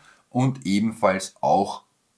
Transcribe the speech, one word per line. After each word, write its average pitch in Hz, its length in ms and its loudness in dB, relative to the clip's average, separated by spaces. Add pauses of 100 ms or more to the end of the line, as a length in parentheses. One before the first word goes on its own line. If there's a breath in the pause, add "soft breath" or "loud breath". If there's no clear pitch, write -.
(300 loud breath)
und 131 380 -2
ebenfalls 101 760 0
auch - 420 0 (340)